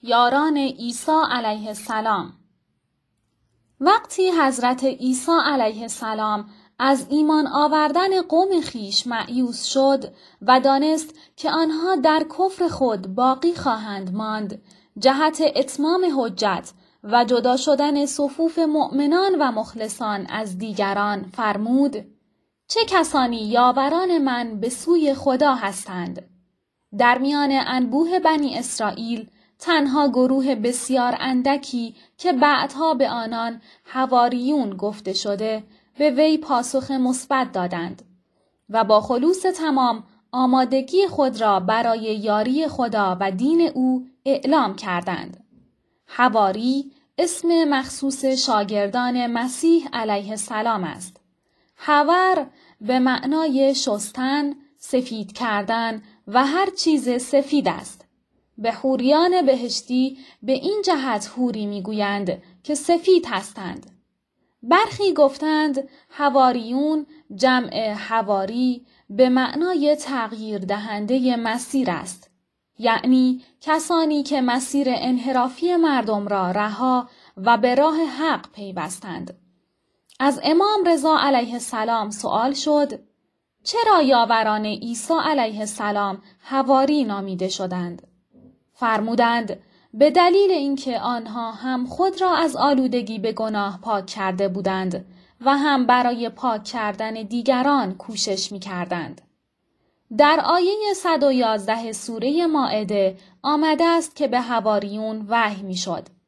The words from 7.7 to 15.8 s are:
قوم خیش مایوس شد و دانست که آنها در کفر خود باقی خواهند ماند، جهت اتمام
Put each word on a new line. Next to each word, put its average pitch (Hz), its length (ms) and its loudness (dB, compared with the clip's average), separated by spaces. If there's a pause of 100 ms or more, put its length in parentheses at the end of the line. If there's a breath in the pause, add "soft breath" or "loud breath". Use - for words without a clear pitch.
قوم 359 380 2
خیش 208 460 -6
مایوس 240 580 -4
شد 269 400 2 (380 soft breath)
و 254 180 6
دانست 285 540 2 (220 loud breath)
که 302 140 -4
آنها 330 460 0
در 311 300 2 (120)
کفر 370 300 0
خود 202 460 -2
باقی 262 400 2
خواهند 214 600 -4
ماند، 214 480 -6 (360 soft breath)
جهت 285 440 2 (140)
اتمام 320 500 0 (120)